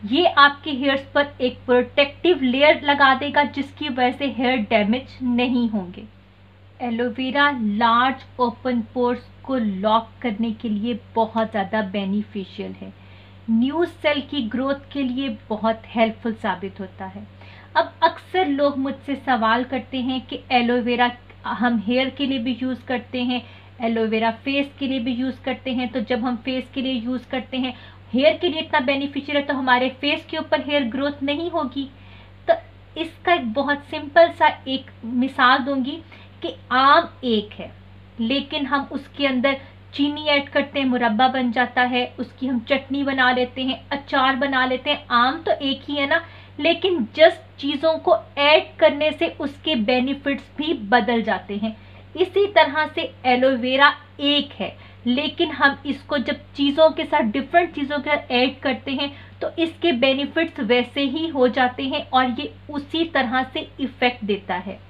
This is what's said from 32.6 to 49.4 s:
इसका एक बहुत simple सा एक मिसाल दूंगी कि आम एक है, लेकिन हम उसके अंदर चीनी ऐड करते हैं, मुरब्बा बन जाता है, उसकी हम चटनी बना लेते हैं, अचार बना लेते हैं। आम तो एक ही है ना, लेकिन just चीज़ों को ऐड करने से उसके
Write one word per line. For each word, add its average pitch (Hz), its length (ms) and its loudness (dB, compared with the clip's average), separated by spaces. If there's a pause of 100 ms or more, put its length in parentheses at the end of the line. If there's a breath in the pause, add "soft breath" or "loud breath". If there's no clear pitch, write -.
इसका 339 320 0
एक 254 200 0
बहुत 285 320 -2
simple 320 460 4
सा 320 160 2 (200)
एक 262 240 -6 (140)
मिसाल 262 540 2
दूंगी 277 400 -4 (420 loud breath)
कि 349 120 -6 (180)
आम 294 380 6 (160)
एक 214 280 0
है, - 180 -14 (480)
लेकिन 277 460 -2
हम 269 260 -2
उसके 285 360 -4
अंदर 269 300 2 (360 loud breath)
चीनी 294 340 -2
ऐड 285 220 2
करते 285 300 -2
हैं, 269 60 0
मुरब्बा 240 420 2
बन 254 240 0
जाता 247 320 0
है, 247 220 0 (140)
उसकी - 280 -8
हम 254 120 0 (100)
चटनी 277 340 0
बना 269 280 2
लेते 247 320 -2
हैं, 262 180 -4 (100)
अचार 269 440 0
बना 269 300 0
लेते 254 240 -2
हैं। 285 220 -2
आम 240 300 2
तो 403 100 -2
एक 269 360 -2
ही 285 80 -6
है 285 140 -2
ना, 330 120 2 (380 loud breath)
लेकिन 339 460 2 (100)
just 320 280 6 (160)
चीज़ों 294 400 0
को 330 160 4 (220)
ऐड 294 280 6 (140)
करने 302 320 4
से 311 160 -2 (120)
उसके 311 380 -4